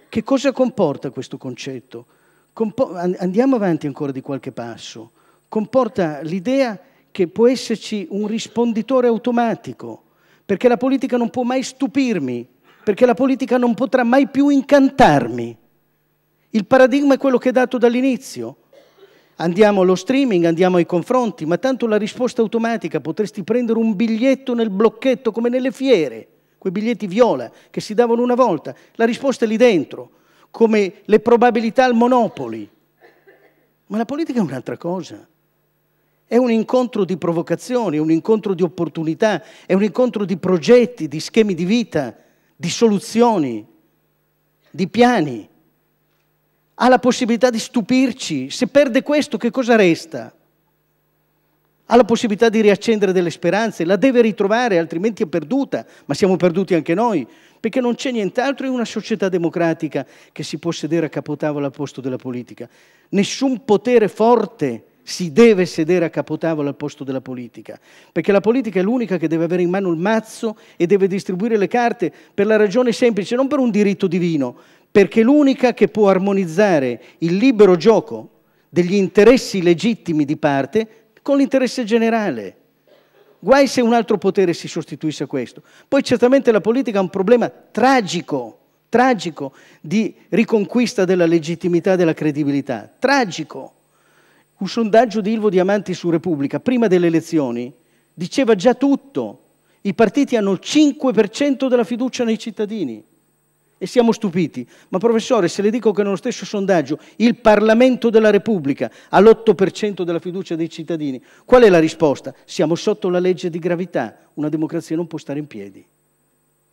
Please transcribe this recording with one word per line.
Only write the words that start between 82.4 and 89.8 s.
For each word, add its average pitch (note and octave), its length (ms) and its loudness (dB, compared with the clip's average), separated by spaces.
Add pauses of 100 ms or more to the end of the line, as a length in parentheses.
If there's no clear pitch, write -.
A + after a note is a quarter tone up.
Guai C4 280 4
se B3+ 140 -2
un A#3 120 2
altro A3+ 260 0
potere F#3+ 340 0
si D3+ 160 -12
sostituisse D3+ 560 -8
a - 20 -6
questo. - 360 -8 (240)
Poi C#4 160 0
certamente B3 480 2
la G#3 100 2
politica A#3 380 -2
ha G3 40 2
un F3+ 80 -4
problema G3 380 2
tragico, E3 1080 -2 (300)
tragico G3+ 640 0 (280)